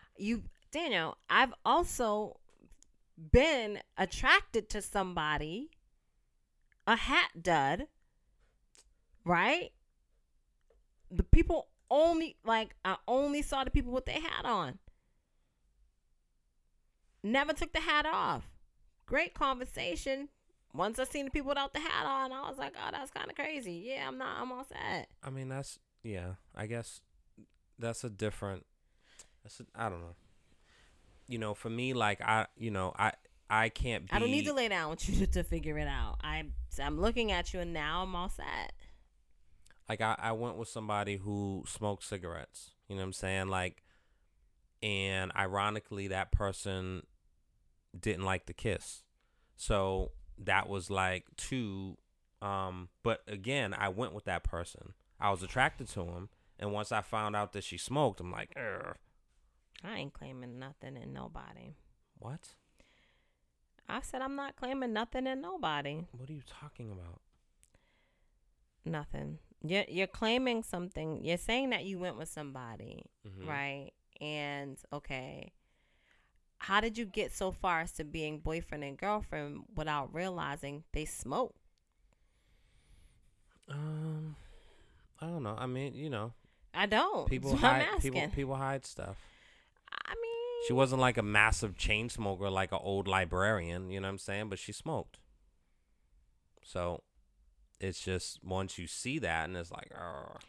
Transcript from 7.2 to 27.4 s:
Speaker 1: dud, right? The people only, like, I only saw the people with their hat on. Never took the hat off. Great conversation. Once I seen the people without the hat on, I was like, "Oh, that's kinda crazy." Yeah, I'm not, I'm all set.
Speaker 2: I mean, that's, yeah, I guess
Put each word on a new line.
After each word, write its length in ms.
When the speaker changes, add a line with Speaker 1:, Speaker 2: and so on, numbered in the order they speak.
Speaker 1:
dud, 460
right? 460
The 120
people 440
only, 540
like, 300
I 100
only 320
saw 240
the 60
people 200
with 140
their 160
hat 240
on. 340
Never 300
took 200
the 80
hat 240
off. 440
Great 280
conversation. 960
Once 260
I 60
seen 200
the 60
people 180
without 240
the 60
hat 260
on, 260
I 180
was 80
like, 180
"Oh, 160
that's 200
kinda 220
crazy." 520
Yeah, 220
I'm 100
not, 240
I'm 100
all 140
set. 440
Speaker 2:
I 60
mean, 200
that's, 300
yeah, 300
I 140
guess 340